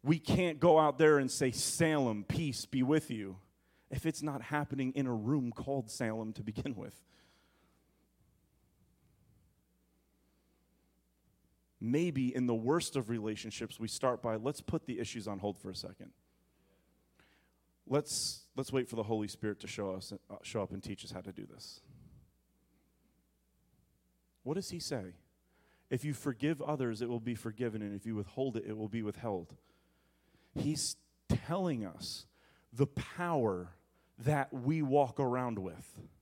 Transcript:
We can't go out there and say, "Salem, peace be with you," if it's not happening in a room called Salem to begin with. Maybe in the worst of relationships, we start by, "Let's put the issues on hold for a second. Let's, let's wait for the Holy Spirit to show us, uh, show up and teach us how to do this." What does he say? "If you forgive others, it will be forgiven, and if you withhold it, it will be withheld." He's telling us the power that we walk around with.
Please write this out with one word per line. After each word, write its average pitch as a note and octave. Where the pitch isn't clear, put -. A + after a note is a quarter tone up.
We D#3
can't E3+
go D#3+
out D3
there D3+
and B2+
say, C3
"Salem, C3
peace D3
be C3
with D3+
you," G2
if C3+
it's D#3
not C#3
happening C3+
in C#3
a B2
room A#2+
called C3+
Salem A2
to A2+
begin A2+
with. -
Maybe C3
in B2
the A#2+
worst C3
of A#2
relationships, A2
we A2+
start B2
by, A2
"Let's B2
put -
the A#2+
issues G#2+
on G2
hold G#2
for F#2+
a F#2
second. -
Let's, -
let's C3
wait C3
for A#2
the A2
Holy G#2+
Spirit G#2
to -
show G2
us, F#2+
uh, -
show -
up F#2+
and G2
teach -
us -
how F#2
to F#2+
do -
this." -
What E3
does F#3+
he F3
say? F#2+
"If C3
you D3
forgive C#3+
others, B2
it A#2
will A#2+
be A#2
forgiven, A2
and G#2
if G2
you A2
withhold A#2
it, A2
it G#2+
will A2
be A2+
withheld." G#2
He's -
telling E3
us -
the C3+
power A2
that C#3
we C#3
walk C3+
around B2
with. -